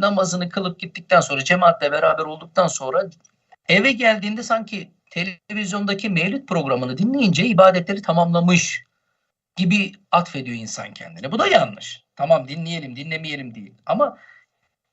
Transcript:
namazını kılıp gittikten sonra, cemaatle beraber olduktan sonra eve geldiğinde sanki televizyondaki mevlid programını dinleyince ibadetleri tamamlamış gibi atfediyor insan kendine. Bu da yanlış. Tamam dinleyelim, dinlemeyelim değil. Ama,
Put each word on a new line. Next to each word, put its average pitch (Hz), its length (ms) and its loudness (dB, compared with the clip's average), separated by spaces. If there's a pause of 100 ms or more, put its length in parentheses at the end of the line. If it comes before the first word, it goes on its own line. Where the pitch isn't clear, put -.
namazını 185 480 0
kılıp 180 320 -6
gittikten 175 400 2
sonra, 135 240 -2
cemaatle 170 480 4
beraber 156 320 0
olduktan 165 420 -2
sonra 160 440 -4 (580)
eve 214 240 4
geldiğinde 220 500 0
sanki 220 480 -4 (200)
televizyondaki 196 1000 -6
mevlid 190 360 -2
programını 127 520 -2
dinleyince 220 480 2
ibadetleri 190 560 4
tamamlamış 170 800 2 (720)
gibi 190 360 0 (180)
atfediyor 135 460 -2
insan 104 380 -12
kendine. 127 380 -12
Bu 233 60 -2
da 359 80 0
yanlış. - 580 0 (120)
Tamam 143 320 2
dinleyelim, 160 480 -8
dinlemeyelim 147 580 -10
değil. 101 200 -18 (120)
Ama, 254 320 0 (760)